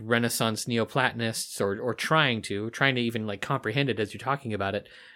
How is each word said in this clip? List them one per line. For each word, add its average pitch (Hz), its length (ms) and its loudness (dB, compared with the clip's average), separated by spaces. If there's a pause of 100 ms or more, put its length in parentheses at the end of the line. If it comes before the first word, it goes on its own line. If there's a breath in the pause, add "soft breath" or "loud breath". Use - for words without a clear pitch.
Renaissance 113 640 2
Neoplatonists, 117 960 0
or, 98 180 0
or 120 140 -2
trying 139 500 2
to, 101 280 -4
trying 135 240 2
to 123 60 2
even, 113 260 -2
like, 101 140 -6
comprehend 135 480 0
it 107 100 -2
as 107 140 -2
you're 104 60 -12
talking 127 340 -4
about 98 220 0
it. - 140 -6 (260 loud breath)